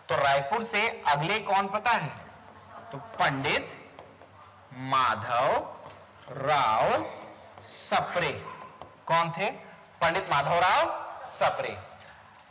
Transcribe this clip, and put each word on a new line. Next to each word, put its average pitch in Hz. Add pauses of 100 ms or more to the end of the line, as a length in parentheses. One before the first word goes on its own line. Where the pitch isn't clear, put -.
तो 160
रायपुर 139
से -
अगले 165
कौन 196
पता 208
है? 165 (840)
तो 139 (200)
पंडित 160 (1040)
माधव 127 (640)
राव 143 (600)
सप्रे। - (720)
कौन 165
थे? 196 (500)
पंडित 165
माधव 156
राव 240
सप्रे। 123 (720)